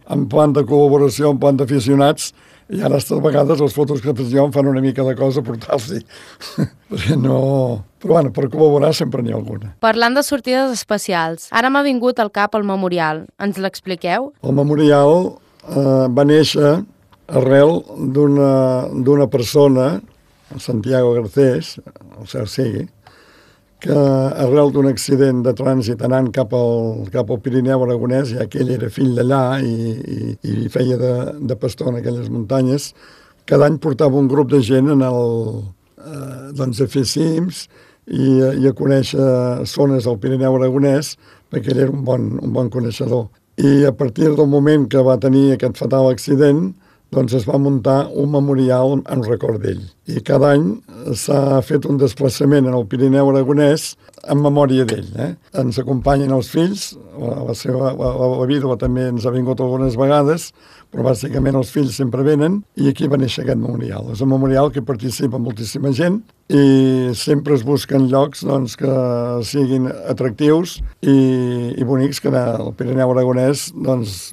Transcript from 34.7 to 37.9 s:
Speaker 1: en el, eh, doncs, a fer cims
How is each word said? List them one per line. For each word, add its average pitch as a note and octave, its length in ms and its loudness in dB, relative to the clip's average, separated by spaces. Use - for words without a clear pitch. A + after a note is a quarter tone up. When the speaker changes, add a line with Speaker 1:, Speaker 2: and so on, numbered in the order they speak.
Speaker 1:
en C3 100 4
el, B2 220 -2
eh, C3+ 460 -14
doncs, B2+ 240 -4
a B2 80 0
fer C3+ 160 0
cims D#3+ 600 -2